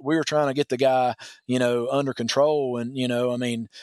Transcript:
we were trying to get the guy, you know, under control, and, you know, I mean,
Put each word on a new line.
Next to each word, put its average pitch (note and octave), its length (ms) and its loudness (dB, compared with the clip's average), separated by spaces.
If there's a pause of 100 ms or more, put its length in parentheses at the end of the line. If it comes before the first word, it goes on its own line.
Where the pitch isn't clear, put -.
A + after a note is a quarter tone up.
we D3 140 0
were D3+ 80 0
trying D3+ 240 2
to C3 60 -2
get C#3+ 160 0
the C3 80 0
guy, B2+ 360 4 (320)
you B2+ 120 0
know, A#2+ 320 0
under C3+ 240 0
control, C3+ 640 0
and, A#2+ 200 -6
you B2+ 100 0
know, B2 240 0
I B2 60 -4
mean, A#2 300 -4 (140)